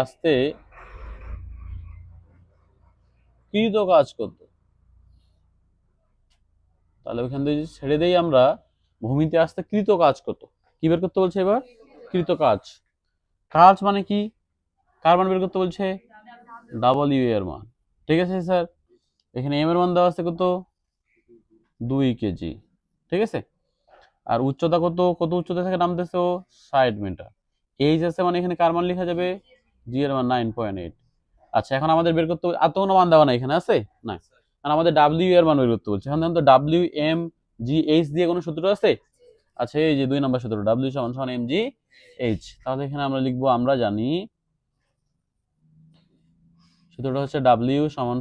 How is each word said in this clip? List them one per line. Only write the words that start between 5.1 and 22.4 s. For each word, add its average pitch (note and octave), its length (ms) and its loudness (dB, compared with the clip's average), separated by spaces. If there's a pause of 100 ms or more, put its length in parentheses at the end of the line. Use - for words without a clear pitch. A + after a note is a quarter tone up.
তাহলে A#2 220 -8
ওইখান C3+ 200 -8
থেকে D3 140 -2
যদি D#3 180 -8
ছেড়ে C#3+ 260 -2
দেই F3+ 200 2
আমরা, C#3 200 4 (600)
ভূমিতে D3+ 420 0
আসতে - 160 -6 (100)
কৃত G3+ 180 0 (140)
কাজ C#3 140 4 (100)
কত? G#2 140 -8 (380)
কি - 120 -4
বের E3+ 140 2
করতে F#3 180 -4
বলছে F#3 220 -2
এবার? G#3 160 2 (500)
কৃত F3+ 200 -2 (120)
কাজ। A2+ 180 4 (960)
কাজ F#3 200 10 (100)
মানে G3+ 220 0
কি? G#3 120 -2 (840)
কার E3 140 6
মান F#3 120 2
বের F#3 140 0
করতে F#3+ 180 -4
বলছে? F#3 240 -4 (960)
ডাবল C3+ 340 2
ইউ C3 80 2 (120)
এর G2 140 -2
মান। C2+ 120 -12 (460)
ঠিক D#3 160 2
আছে F#3 120 -4 (120)
স্যার? F3+ 160 0 (720)
এখানে C#3 280 -4
এম D#3+ 100 0
এর F3 80 2
মান F3+ 160 0
দেওয়া F3+ 140 4
আছে F3 180 -6
কত? E3+ 140 -6 (1400)
দুই C3+ 260 0 (140)
কেজি। E2+ 320 -4 (600)